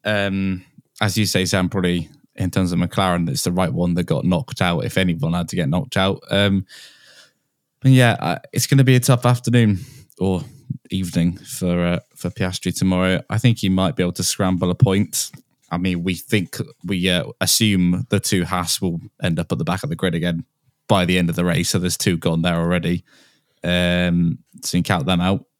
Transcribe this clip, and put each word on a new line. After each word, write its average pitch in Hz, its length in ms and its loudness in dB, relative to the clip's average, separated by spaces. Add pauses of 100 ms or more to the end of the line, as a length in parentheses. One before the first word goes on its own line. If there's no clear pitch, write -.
Um, 98 600 -2 (360)
as 104 160 0
you 107 100 2
say, 92 180 0
Sam, 92 240 0
probably 87 420 -2 (260)
in 92 140 -2
terms 90 220 0
of 87 60 0
McLaren, 87 500 0
it's - 160 -4
the 90 80 -2
right 90 200 0
one 87 220 0
that 87 100 0
got - 200 -2
knocked - 360 -2
out, 87 240 0
if 80 140 -2
anyone 85 340 0
had 87 160 -4
to 87 80 -6
get 78 120 0
knocked 85 280 -2
out. 95 340 0
Um, 98 360 2 (1120)
but 131 120 4
yeah, 123 280 6
uh, 82 180 -2 (140)
it's - 140 -2
gonna 135 180 4
be 127 120 6
a 123 40 6
tough 120 240 2
afternoon 120 540 2 (400)
or 92 240 0 (480)
evening 87 480 -2
for, 87 460 -4
uh, 87 160 0 (160)
for 90 140 -6
Piastri 92 460 -4
tomorrow. 92 540 2
I 107 80 -2
think 117 200 2
he 101 100 -2
might 92 280 0
be 92 60 0
able 90 100 0
to 90 100 -8
scramble 92 480 -2
a 87 40 -2
point. - 560 0 (400)
I 90 80 -4
mean, 87 240 -2
we 92 120 -2
think, - 440 -4 (260)
we, 92 240 -2
uh, 87 160 2 (160)
assume 92 680 2
the 101 100 2
two 90 240 0
Haas 90 360 -4
will 87 200 -4 (220)
end 82 160 0
up 85 140 -4
at 85 60 -2
the 82 60 -4
back 87 180 -4
of 73 60 -8
the 80 80 -6
grid 87 180 -2
again 85 300 -2 (440)
by 92 160 4
the 90 120 2
end 87 140 2
of 80 60 -4
the 87 80 0
race. 87 260 0
So 98 80 0
there's 87 180 -2
two 90 220 0
gone 82 240 0
there 87 140 0
already. 87 480 -2 (580)
Um, 87 760 0 (240)
so - 140 -4
you 90 60 2
can 95 140 0
count 78 100 -2
them 90 140 0
out. 95 260 0 (140)